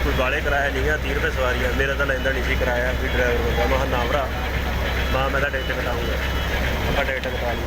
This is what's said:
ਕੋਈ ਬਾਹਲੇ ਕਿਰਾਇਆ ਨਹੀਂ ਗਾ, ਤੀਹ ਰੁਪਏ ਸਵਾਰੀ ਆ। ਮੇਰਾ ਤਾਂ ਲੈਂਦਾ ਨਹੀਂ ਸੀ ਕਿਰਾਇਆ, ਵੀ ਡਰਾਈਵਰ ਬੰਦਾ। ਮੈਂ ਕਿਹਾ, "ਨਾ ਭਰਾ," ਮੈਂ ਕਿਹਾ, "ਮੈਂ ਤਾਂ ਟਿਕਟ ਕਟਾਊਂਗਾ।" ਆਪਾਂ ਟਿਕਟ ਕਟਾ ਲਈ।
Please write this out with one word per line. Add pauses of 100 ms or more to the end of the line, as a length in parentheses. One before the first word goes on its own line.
ਕੋਈ
ਬਾਹਲੇ
ਕਿਰਾਇਆ
ਨਹੀਂ
ਗਾ,
ਤੀਹ
ਰੁਪਏ
ਸਵਾਰੀ
ਆ।
ਮੇਰਾ
ਤਾਂ
ਲੈਂਦਾ
ਨਹੀਂ
ਸੀ
ਕਿਰਾਇਆ,
ਵੀ
ਡਰਾਈਵਰ
ਬੰਦਾ।
ਮੈਂ
ਕਿਹਾ,
"ਨਾ
ਭਰਾ,"
ਮੈਂ
ਕਿਹਾ,
"ਮੈਂ
ਤਾਂ
ਟਿਕਟ
ਕਟਾਊਂਗਾ।" (760)
ਆਪਾਂ
ਟਿਕਟ
ਕਟਾ
ਲਈ।